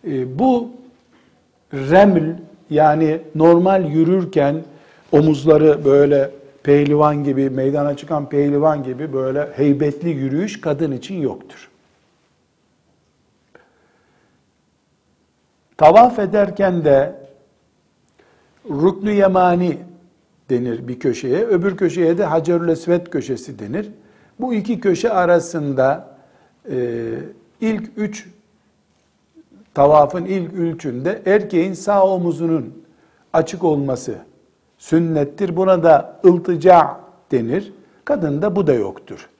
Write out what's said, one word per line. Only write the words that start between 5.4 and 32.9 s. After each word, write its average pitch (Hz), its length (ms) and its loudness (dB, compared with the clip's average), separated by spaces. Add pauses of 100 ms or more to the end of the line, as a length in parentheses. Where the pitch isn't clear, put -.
böyle 139 460 4 (320)
pehlivan 147 600 2
gibi, 139 260 -2
meydana 143 480 -2
çıkan 143 320 -8
pehlivan 143 540 0
gibi 131 300 -10
böyle 135 420 -4
heybetli 143 540 0
yürüyüş 147 520 -6
kadın 147 300 -4
için 165 300 -10
yoktur. - 480 -10 (4000)
Tavaf 220 420 6
ederken 196 680 0
de 143 300 2 (1500)
Rukn-u 190 420 -2
Yemani 180 680 2 (720)
denir 123 380 -4
bir 123 120 -10
köşeye, 135 460 -2
öbür 190 320 -2
köşeye 170 400 0
de 202 80 -2
Hacerül 165 440 -2
Esved 170 380 -2
köşesi 127 520 -8
denir. 147 300 -10 (500)
Bu 247 140 -6
iki 214 260 -4
köşe 196 320 -2
arasında, 160 1080 0 (540)
e, 117 380 -6 (520)
ilk 220 360 -6
üç, 208 300 -8 (1500)
tavafın 147 520 2
ilk 185 280 -6
üçünde 160 720 -6
erkeğin 190 480 0
sağ 196 340 0
omuzunun 165 760 -4 (500)